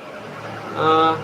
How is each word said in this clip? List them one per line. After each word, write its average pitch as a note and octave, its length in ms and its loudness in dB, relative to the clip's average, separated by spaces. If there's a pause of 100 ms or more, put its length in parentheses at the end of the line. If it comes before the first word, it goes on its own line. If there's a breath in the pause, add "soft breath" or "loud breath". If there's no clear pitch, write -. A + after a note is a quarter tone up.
(760)
ಆ, D#3+ 460 4